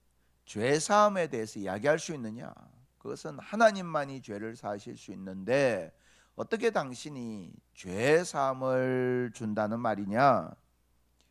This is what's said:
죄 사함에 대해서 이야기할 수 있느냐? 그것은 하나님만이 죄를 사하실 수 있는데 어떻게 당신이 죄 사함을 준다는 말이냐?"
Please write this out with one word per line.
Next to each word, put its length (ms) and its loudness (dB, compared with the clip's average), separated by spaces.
죄 340 2
사함에 500 4
대해서 300 -6
이야기할 400 0
수 160 -8
있느냐? 380 -10
그것은 400 -12
하나님만이 800 2
죄를 340 -8
사하실 440 -8
수 140 -16
있는데 840 0
어떻게 340 0
당신이 800 -6
죄 500 2
사함을 1120 0
준다는 480 -2
말이냐?" 760 2